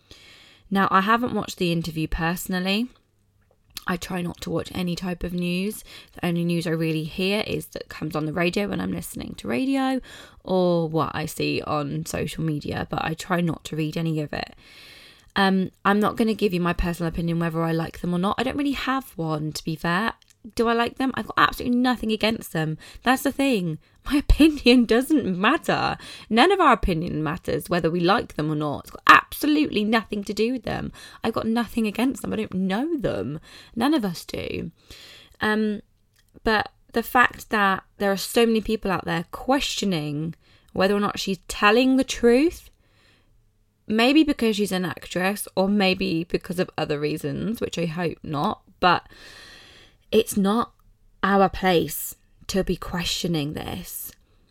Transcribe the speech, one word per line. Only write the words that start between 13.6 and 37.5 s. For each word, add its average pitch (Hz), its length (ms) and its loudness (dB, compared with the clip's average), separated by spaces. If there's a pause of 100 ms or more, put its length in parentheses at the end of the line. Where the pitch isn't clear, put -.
to 151 120 -10
read 156 200 -4
any 160 240 -2
of 147 120 -8
it. - 220 -8 (800)
Um, 190 380 2 (120)
I'm 202 140 4
not 208 160 2
gonna 220 200 0
give 196 200 0
you 175 60 0
my 175 120 0
personal 170 360 -2
opinion 170 320 -2
whether 165 220 -2
I 165 100 0
like - 280 -4
them 175 120 -2
or 175 80 0
not. 196 180 0
I 240 60 -2
don't 262 120 -4
really 285 160 0
have 262 440 -4
one, 156 360 -4
to - 120 -12
be 160 100 -4
fair. 175 380 0 (420)
Do 226 140 2
I 233 40 4
like 233 240 0
them? 262 180 0
I've 220 120 -6
got - 120 -4
absolutely - 380 2
nothing 247 360 0
against 214 400 -2
them. 156 260 -2 (240)
That's 254 220 2
the 277 80 0
thing. 196 460 0 (320)
My 269 60 4
<laughs> 285 120 2
opinion 262 580 8
doesn't 226 520 2
matter. 180 600 0 (320)
None 247 200 6
of 381 100 4
our 294 120 6
opinion 160 500 0
matters, 151 460 -4
whether 170 220 0
we 175 100 -2
like 185 340 2
them 151 160 -2
or 156 40 -2
not. 147 300 -4
It's - 60 -20
got - 160 -18
absolutely 294 800 4
nothing 208 400 -2
to 208 100 -8
do 220 180 0
with 247 100 -6
them. 147 300 -6 (300)
I've - 120 -2
got - 120 -4
nothing 226 400 -2
against 226 360 -2
them. 190 100 -6
I - 40 -4
don't 208 180 -6
know 202 420 -2
them. 131 420 -4 (380)
None 262 160 2
of 285 100 2
us 185 220 -6
do. - 480 -8 (680)
Um, 214 400 -2 (600)
but 220 300 0 (220)
the - 80 0
fact - 480 2